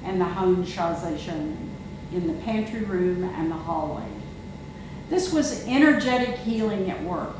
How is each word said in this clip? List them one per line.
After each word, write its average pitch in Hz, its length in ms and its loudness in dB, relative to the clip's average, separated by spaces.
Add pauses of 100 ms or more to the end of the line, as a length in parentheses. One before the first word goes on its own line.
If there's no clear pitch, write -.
and 185 160 0
the 175 40 6
Hon 180 400 2
Shaze 165 540 -2
Shonin 151 380 -4 (560)
in 175 140 0
the - 80 0 (100)
pantry 220 400 -2
room 180 400 2
and 160 260 -2
the 160 60 -4
hallway. 160 500 -4 (1040)
This 359 220 2
was 294 340 2
energetic 247 720 6
healing 214 540 0
at 156 120 -4
work. - 380 -4